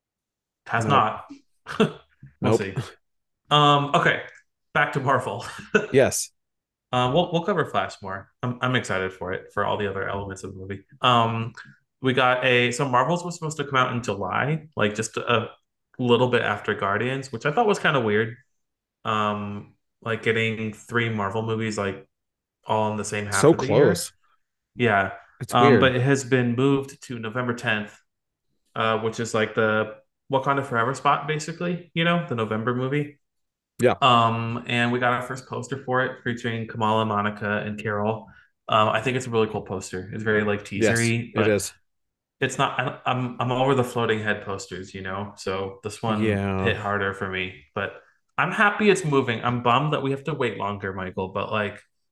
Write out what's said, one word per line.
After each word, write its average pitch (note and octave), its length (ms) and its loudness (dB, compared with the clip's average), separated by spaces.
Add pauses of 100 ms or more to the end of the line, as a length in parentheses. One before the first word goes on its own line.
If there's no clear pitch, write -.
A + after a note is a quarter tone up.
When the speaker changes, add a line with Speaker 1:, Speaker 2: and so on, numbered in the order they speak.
(680)
Speaker 1:
has A#2 180 -2
Speaker 2:
Nope. C#3+ 60 0
Speaker 1:
not. A2 340 2 (540)
<laughs> - 220 0 (380)
We'll G#2+ 180 2
Speaker 2:
Nope. G#2 40 2
Speaker 1:
see. F#2+ 140 -6 (720)
Um, D3 460 4
okay, D#3 260 2 (520)
back D3 200 0
to C#3+ 60 0
Marvel. B2 440 -2 (300)
<laughs> G#3 180 2
Speaker 2:
Yes. - 400 2 (600)
Speaker 1:
Uh, B2+ 220 2
we'll, F3 180 2
we'll E3+ 120 0
cover E3+ 220 0
Flash G2 360 -4
more. G2 280 -10 (140)
I'm, A#2+ 180 -4
I'm B2+ 140 0
excited F#2 380 -2
for F#2 180 -8
it, - 220 -8
for G#2 120 -2
all G2+ 120 -2
the G2+ 120 -2
other G2 180 -6
elements G2 360 -8
of F#2+ 100 -12
the F#2+ 60 -16
movie. F#2+ 240 -12 (180)
Um, A#2 520 4 (480)
we B2+ 120 2
got B2+ 300 4
a, B2 280 4
so C#3 160 -2
Marvels C3+ 360 2
was E3+ 120 -8
supposed D3 220 -8
to C#3+ 60 -4
come C3+ 140 -4
out B2+ 160 2
in A#2 100 -4
July, G#2+ 720 -2
like, G#2 180 2
just - 240 -6
a A2+ 320 0 (480)
little A#2+ 300 4
bit A2+ 140 2
after G#2+ 340 -2
Guardians, A#2 560 -4
which A#2 140 -6
I D3 60 2
thought A#3 140 2
was G3+ 140 2
kinda D3+ 220 2
weird. A2 340 0 (720)
Um, G#2 680 -4 (280)
like, A2+ 200 -4
getting A2 520 0
three A#2 360 -2
Marvel G#2+ 340 -2
movies, A2 340 -4
like, G2 280 -4 (600)
all G#2+ 240 2
in G#2+ 60 -4
the G2+ 80 -4
same G#2 220 -4
half G2 80 -2
Speaker 2:
So G2 160 8
Speaker 1:
of D3 80 6
the C3 80 -2
year. A2+ 180 4
Speaker 2:
close. - 260 0 (640)
Speaker 1:
Yeah. G2+ 360 2 (280)
Speaker 2:
It's - 140 -10
Speaker 1:
Um, A#2+ 160 8
Speaker 2:
weird. G#2+ 120 8
Speaker 1:
but C3 140 6
it B2 60 2
has C3+ 220 2
been A#2+ 320 2
moved C#3 480 0
to A#2+ 160 -10
November A#2 340 -4
tenth, G#2+ 440 -4 (800)
uh, A2 240 2
which A2 200 -4
is, A2+ 140 -6
like, A2 220 0
the A2 400 2 (360)
Wakanda C3+ 340 0
Forever A#2+ 280 0
spot, D3 340 0
basically, E3+ 640 -6
you E3 100 0
know, E3+ 240 2
the B2 80 -4
November A2 400 0
movie. C#3 440 -4 (600)
Speaker 2:
Yeah. A#2+ 220 4
Speaker 1:
Um, A#2 640 4
and A#2+ 240 2
we B2 80 0
got B2 140 2
our B2 100 -2
first - 240 -10
poster A#2+ 360 -8
for B2+ 220 0
it, - 180 -8
featuring A#2 440 -4
Kamala, A2 380 2
Monica, G#2 600 -2
and G#2 160 -8
Carol. G#2+ 460 -2 (420)
Um, A2 200 4
I A2 120 0
think B2+ 160 0
it's B2+ 100 -6
a - 20 -10
really A2+ 180 2
cool G#2 160 -4
poster. F#2+ 500 -8
It's A2 100 -8
very, G#2+ 200 2
like, G#2 280 -4
Speaker 2:
Yes, G#2+ 280 2
Speaker 1:
teasery, A#2 300 0
Speaker 2:
it - 60 -20
Speaker 1:
but G#2+ 120 2
Speaker 2:
is. G#2 260 0 (640)
Speaker 1:
it's B2+ 180 -2
not, C3 220 0
I, B2+ 200 -4 (120)
I'm, B2 300 -4
I'm B2 100 0
over C3+ 240 2
the A#2+ 80 2
floating A2 380 0
head G#2 240 -4
posters, F#2+ 480 -10
you F#2+ 80 -10
know? G2 340 -8
So G2 480 -6
this - 180 -10
one A2 220 0
Speaker 2:
Yeah. G2 400 0
Speaker 1:
hit G2 140 0
harder G2+ 360 -2
for G2 140 -6
me, F#2 380 -8 (100)
but G2 200 -6 (420)
I'm D#3 140 0
happy G#3 380 2
it's F#3 140 4
moving. C3 400 0
I'm A#2+ 200 -2
bummed C#3 300 4
that C3+ 100 -2
we C3+ 80 -2
have C#3 140 -6
to D#3+ 80 -4
wait A#2 240 -4
longer, G2+ 360 -6
Michael, F#2 360 -8
but, G2 220 -6
like, G#2 300 -4 (300)